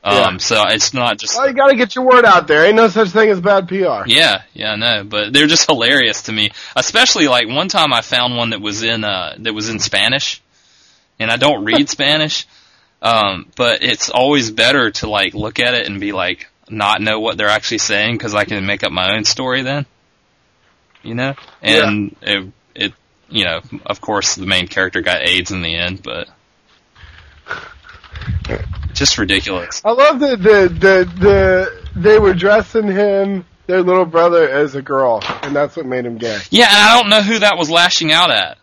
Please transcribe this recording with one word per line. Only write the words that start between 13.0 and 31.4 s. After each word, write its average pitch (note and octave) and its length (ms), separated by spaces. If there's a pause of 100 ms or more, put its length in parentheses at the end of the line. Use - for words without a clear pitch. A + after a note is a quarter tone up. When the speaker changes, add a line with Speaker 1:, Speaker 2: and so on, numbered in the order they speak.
Speaker 1:
um, G#2 540
but A#2+ 260
it's A#2 260
always B2+ 440
better A#2 400
to, - 160
like, G2 260
look G#2+ 240
at B2 160
it G2 140
and G2 120
be G2+ 120
like, F#2 360 (220)
not G#2 300
know G#2+ 180
what G#2+ 180
they're G#2 120
actually G#2+ 300
saying, G#2+ 400
'cause G#2 180
I G#2 80
can G2 220
make G2+ 180
up F#2+ 80
my F#2 240
own G#2 80
story C3 380
then, C#3 220 (1160)
you A2 140
know? C3+ 180 (260)
And G#2 640
Speaker 2:
Yeah. G#2 100
Speaker 1:
it, F#2+ 200 (240)
it, G#2+ 160 (360)
you G#2 160
know, E2+ 160 (240)
of - 160
course - 360
the F#2+ 100
main F2+ 220
character F#2 320
got E2 280
aids F2+ 220
in F#2 120
the E2 120
end, F2+ 300
but B1+ 240 (2750)
just - 240
ridiculous. F#2+ 680
Speaker 2:
I A3 80
love C4+ 280
that B3+ 220
the, G3 260
the, F3+ 420 (100)
the, F#3+ 600 (120)